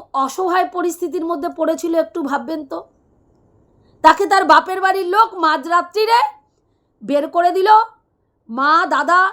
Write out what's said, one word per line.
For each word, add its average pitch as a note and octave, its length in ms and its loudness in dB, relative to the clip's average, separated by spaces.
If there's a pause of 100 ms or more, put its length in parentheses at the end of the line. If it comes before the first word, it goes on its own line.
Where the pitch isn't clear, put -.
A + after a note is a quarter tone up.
(140)
অসহায় F4 600 -2
পরিস্থিতির F4 520 -6
মধ্যে E4+ 320 -4
পড়েছিল D#4+ 380 -2
একটু D#4+ 260 -2
ভাববেন C#4+ 440 -6
তো। E4 140 -12 (1200)
তাকে D#4+ 240 4
তার F#4+ 180 2
বাপের E4 360 2
বাড়ির F#4+ 260 0
লোক G#4+ 260 2
মাঝরাত্রিরে F4 840 0 (840)
বের C#4+ 240 0
করে F4 240 0
দিল। F#4 180 2 (800)
মা, D4 360 2
দাদা, D4+ 360 2 (120)